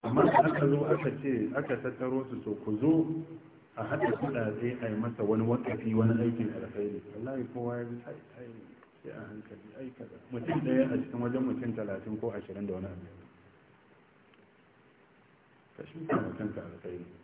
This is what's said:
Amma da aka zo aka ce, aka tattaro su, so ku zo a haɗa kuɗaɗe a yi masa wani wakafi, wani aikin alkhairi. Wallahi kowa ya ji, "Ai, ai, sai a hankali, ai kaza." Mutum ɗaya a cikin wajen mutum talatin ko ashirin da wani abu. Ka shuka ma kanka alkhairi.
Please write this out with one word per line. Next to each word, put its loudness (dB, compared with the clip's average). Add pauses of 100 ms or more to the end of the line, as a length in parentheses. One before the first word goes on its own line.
Amma 4
da 8
aka 4
zo 4
aka 2 (100)
ce, 2
aka 0
tattaro -2
su, -6
so -4
ku -2
zo 4 (480)
a -6
haɗa 2
kuɗaɗe 0
a -2
yi -2
masa -2
wani 4
wakafi, 0
wani 6
aikin 0
alkhairi. -4 (140)
Wallahi -6
kowa -4
ya -4
ji, -8 (100)
"Ai, -10 (240)
ai, -14 (520)
sai -12
a -12
hankali, -14 (100)
ai -12
kaza." -14 (140)
Mutum -2
ɗaya 4
a 2
cikin -2
wajen 0
mutum 0
talatin -4
ko -2
ashirin -6
da -2
wani -4
abu. -10 (2750)
Ka -12
shuka -2
ma 2
kanka -4
alkhairi. -10 (200)